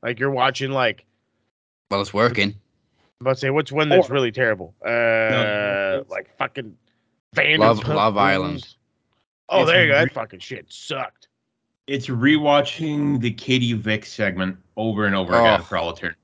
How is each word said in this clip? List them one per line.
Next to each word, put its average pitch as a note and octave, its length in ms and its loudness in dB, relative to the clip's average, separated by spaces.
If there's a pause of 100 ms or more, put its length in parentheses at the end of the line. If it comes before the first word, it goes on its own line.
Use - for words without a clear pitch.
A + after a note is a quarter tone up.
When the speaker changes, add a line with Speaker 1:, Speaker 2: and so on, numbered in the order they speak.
Speaker 1:
Like, A#2 180 -6
you're C#3 120 0
watching, C3 400 0
like, B2+ 340 -2 (840)
Speaker 2:
Well, G2+ 100 -2
it's G2 140 -8
working. G#2 340 2 (720)
Speaker 1:
I'm B2 60 -2
about C3 80 0
to - 40 -18
say, C3+ 120 -2
what's C#3+ 200 0
one D3+ 180 0
that's F3+ 200 4
Speaker 3:
Or B2+ 40 -4
Speaker 1:
really C3 180 0
terrible? G#2+ 420 -2 (100)
Uh, G#2+ 60 -4
Speaker 3:
No, G#2+ 1120 0
it's - 100 -16
Speaker 1:
like, G2 260 -10
fucking B2+ 380 -8 (580)
Vanderpump D3+ 260 2
Speaker 2:
Love, A2 280 4
Love A2 280 2
Speaker 1:
Rules. G2+ 80 2
Speaker 2:
Island. F#2 440 0 (840)
Speaker 1:
Oh, F3+ 120 4
Speaker 3:
It's D#3+ 100 2
Speaker 1:
there F3 140 4
you D3+ 60 2
go. C#3 60 4
That D#3 80 4
Speaker 3:
re- C#3+ 80 -4
Speaker 1:
fucking A2+ 260 -10
shit B2 300 -14
sucked. - 580 -12 (600)
Speaker 3:
It's C3+ 200 -6
rewatching C#3+ 1120 2
the A#2 100 0
Katie B2 420 0
Vick G#2+ 320 -2
segment F#2+ 520 -4 (200)
over G#2+ 280 -2
and G2+ 100 0
over F#2 180 -2
again A2 280 4
Speaker 2:
Oh. - 20 -14
Speaker 3:
for F#2 140 -8
all E2+ 140 -4
eternity. E2+ 320 -10